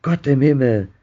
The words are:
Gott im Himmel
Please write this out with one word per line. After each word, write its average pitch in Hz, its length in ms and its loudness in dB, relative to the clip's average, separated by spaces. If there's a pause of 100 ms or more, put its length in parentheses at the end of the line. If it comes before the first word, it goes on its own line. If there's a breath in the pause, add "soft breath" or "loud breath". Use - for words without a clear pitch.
Gott 170 240 -4
im 143 140 2
Himmel 127 480 0 (140)